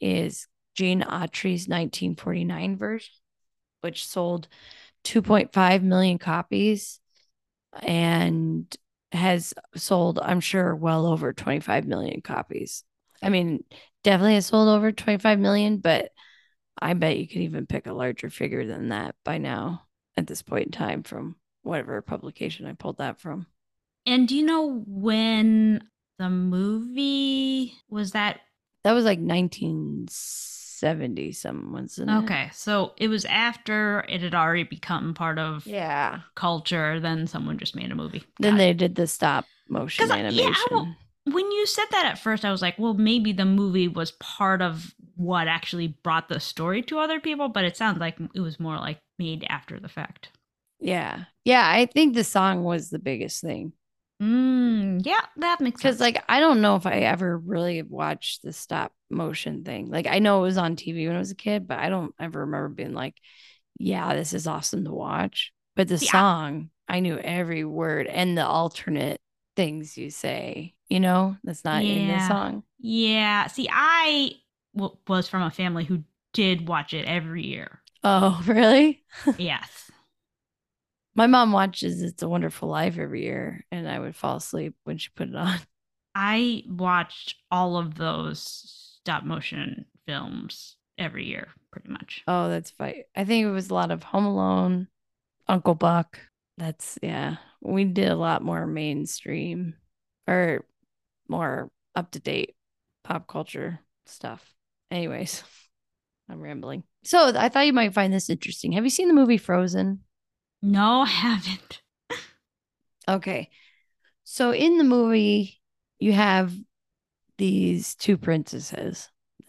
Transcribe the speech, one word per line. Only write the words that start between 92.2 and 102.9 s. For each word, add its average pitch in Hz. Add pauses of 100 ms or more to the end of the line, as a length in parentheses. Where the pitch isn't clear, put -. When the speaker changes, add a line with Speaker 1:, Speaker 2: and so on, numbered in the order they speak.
Speaker 1:
Oh, 175
that's 170
fi-, - (140)
I 196
think 220
it 202
was 190
a 185
lot 175
of 165
Home 202
Alone, 185 (600)
Uncle 180
Buck. 170 (360)
That's, -
yeah. 156 (220)
We 196
did 190
a 165
lot 165
more 165
mainstream 156 (540)
or 180 (640)
more 143 (280)
up-to-date - (480)